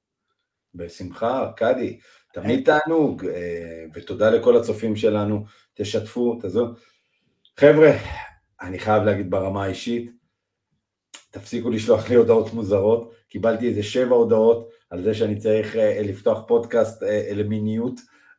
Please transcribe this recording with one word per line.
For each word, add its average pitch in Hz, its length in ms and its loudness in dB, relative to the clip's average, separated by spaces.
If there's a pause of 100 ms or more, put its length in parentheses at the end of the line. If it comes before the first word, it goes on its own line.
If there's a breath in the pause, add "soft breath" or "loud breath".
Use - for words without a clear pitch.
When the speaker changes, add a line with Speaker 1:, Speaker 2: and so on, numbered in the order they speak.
(720)
Speaker 1:
בשמחה, 90 680 -6
ארכדי. 113 600 -2 (340 soft breath)
תמיד 123 360 0
Speaker 2:
אה. 151 100 6
Speaker 1:
תענוג, 151 460 0
אה, 85 680 -8
ותודה 104 360 -2
לכל 117 280 4
הצופים 107 380 -4
שלנו. 107 500 -2 (280 soft breath)
תשתפו, 113 680 -4
תעזרו. 104 260 -2 (920 soft breath)
חבר'ה, 151 320 8 (680 loud breath)
אני 92 180 -10
חייב 107 240 2
להגיד 98 280 0
ברמה 98 320 -2
האישית, 120 480 -6 (1200)
תפסיקו 117 340 -6
לשלוח 110 400 0
לי 123 60 4
הודעות 113 380 6
מוזרות, 107 600 0 (160 soft breath)
קיבלתי 113 400 -2
איזה 101 140 -2
שבע 127 320 0
הודעות 113 540 2 (200 soft breath)
על 90 140 -10
זה 107 100 0
שאני 104 260 -2
צריך, 110 360 -2
אה, 107 280 0
לפתוח 104 440 -2
פודקאסט, 113 560 0
אה, 104 320 -2
למיניות, 107 640 -4 (400 soft breath)